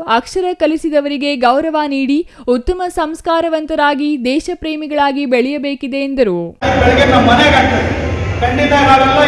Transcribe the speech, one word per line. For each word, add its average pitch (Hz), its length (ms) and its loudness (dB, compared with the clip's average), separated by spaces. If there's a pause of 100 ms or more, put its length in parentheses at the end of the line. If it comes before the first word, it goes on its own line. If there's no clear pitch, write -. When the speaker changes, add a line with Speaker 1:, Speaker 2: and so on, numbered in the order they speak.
(200)
Speaker 1:
ಅಕ್ಷರ - 260 -4 (160)
ಕಲಿಸಿದವರಿಗೆ 294 720 0 (140)
ಗೌರವ 302 300 0 (180)
ನೀಡಿ, 269 260 0 (360)
ಉತ್ತಮ 359 240 -4 (200)
ಸಂಸ್ಕಾರವಂತರಾಗಿ, 311 1080 -2 (200)
ದೇಶ 302 180 -2 (140)
ಪ್ರೇಮಿಗಳಾಗಿ 294 640 -2 (100)
ಬೆಳೆಯಬೇಕಿದೆ 277 720 -4
ಎಂದರು. 269 160 0 (380)
Speaker 2:
ಬೆಳಗ್ಗೆ 254 500 2
ನಮ್ಮ 240 160 4
ಮನೆಗೆ 240 320 4
ಆಗ್ತದೆ. - 320 0 (480)
ಖಂಡಿತ 277 340 0 (140)
ನಾವೆಲ್ಲ 277 400 4